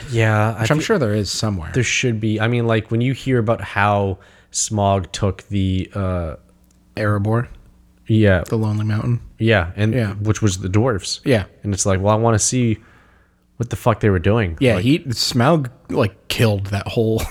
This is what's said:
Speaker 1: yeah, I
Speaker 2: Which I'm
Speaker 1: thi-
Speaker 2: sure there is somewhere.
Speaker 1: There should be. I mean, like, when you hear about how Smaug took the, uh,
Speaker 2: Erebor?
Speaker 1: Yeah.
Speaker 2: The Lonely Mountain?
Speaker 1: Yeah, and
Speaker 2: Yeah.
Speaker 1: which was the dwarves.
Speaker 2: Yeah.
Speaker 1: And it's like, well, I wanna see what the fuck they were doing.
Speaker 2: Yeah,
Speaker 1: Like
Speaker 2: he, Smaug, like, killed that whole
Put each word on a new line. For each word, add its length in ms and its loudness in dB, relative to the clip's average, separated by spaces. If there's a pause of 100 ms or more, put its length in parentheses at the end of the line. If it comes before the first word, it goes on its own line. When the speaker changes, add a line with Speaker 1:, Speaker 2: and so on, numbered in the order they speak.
(100)
Speaker 1:
yeah, 460 2
I 60 -2
Speaker 2:
Which 80 0
I'm 80 2
Speaker 1:
thi- 60 -4
Speaker 2:
sure 140 0
there 160 0
is 160 -2
somewhere. 440 -4
Speaker 1:
There 80 2
should 360 -2
be. 220 -2
I 80 0
mean, 180 0
like, 240 0
when 120 0
you 100 0
hear 260 -2
about 220 0
how 600 0 (320)
Smaug 600 0
took 360 -2
the, 460 -2
uh, 420 -4 (600)
Speaker 2:
Erebor? 520 0 (580)
Speaker 1:
Yeah. 420 4
Speaker 2:
The 80 -2
Lonely 300 -2
Mountain? 340 -2 (180)
Speaker 1:
Yeah, 380 2
and 160 0
Speaker 2:
Yeah. 220 -2
Speaker 1:
which 260 -2
was 180 0
the 120 -6
dwarves. 560 0
Speaker 2:
Yeah. 180 2 (180)
Speaker 1:
And 120 -2
it's 100 -4
like, 160 2
well, 140 4
I 40 2
wanna 200 4
see 400 0 (800)
what 100 -4
the 80 -8
fuck 240 0
they 100 4
were 80 4
doing. 420 0
Speaker 2:
Yeah, 160 4
Speaker 1:
Like 80 -2
Speaker 2:
he, 160 4
Smaug, 680 0 (220)
like, 380 -2
killed 380 0
that 220 -6
whole 420 0